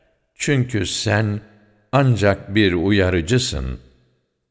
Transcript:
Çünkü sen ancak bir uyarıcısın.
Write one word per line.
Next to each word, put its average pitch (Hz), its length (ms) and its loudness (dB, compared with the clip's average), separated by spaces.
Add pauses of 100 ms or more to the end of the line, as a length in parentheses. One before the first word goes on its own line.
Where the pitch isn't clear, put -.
(360)
Çünkü 123 500 -2
sen 104 560 -2 (500)
ancak 101 640 2
bir 101 180 4
uyarıcısın. 90 1040 0 (720)